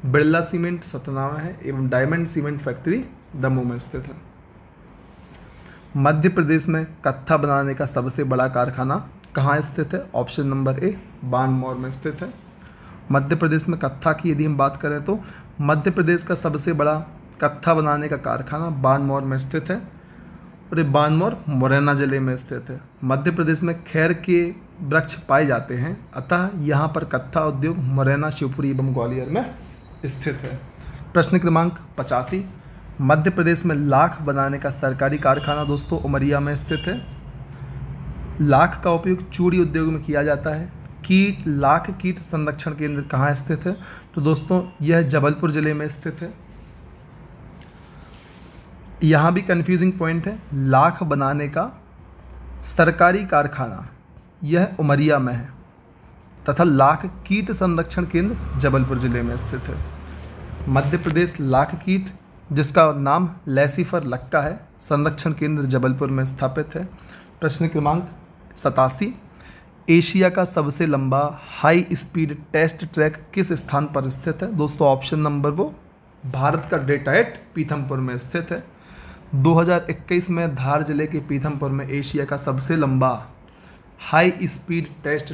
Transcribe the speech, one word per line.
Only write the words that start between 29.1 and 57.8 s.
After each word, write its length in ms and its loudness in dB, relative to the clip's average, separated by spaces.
में 260 -2
स्थित 300 -6
है। 240 -10
प्रश्न 260 6
क्रमांक 400 4
पचासी, 460 -2
मध्य 280 4
प्रदेश 360 2
में 120 2
लाख 440 4
बनाने 380 0
का 120 -4
सरकारी 480 0
कारखाना 460 2
दोस्तों 340 -2
उमरिया 400 0
में 160 -2
स्थित 320 -4
है। 140 -4
लाख 420 4
का 80 4
उपयोग 380 0
चूड़ी 300 2
उद्योग 280 2
में 160 -2
किया 200 0
जाता 260 0
है। 220 -6
कीट, 420 2
लाख 440 4
कीट 300 -4
संरक्षण 520 -4
केंद्र 300 -4
कहाँ 320 2
स्थित 300 -4
है? 100 0
तो 60 -2
दोस्तों 400 2
यह 200 4
जबलपुर 480 2
ज़िले 220 0
में 160 -4
स्थित 320 -10
है। 120 -12
यहाँ 300 6
भी 80 2
कन्फ्यूजिंग 520 2
पॉइंट 340 -2
है, 100 -6
लाख 500 4
बनाने 460 0
का 220 -4
सरकारी 600 4
कारखाना 640 -2
यह 340 2
उमरिया 400 4
में 140 0
है 160 -8
तथा 180 2
लाख 420 6
कीट 280 0
संरक्षण 520 0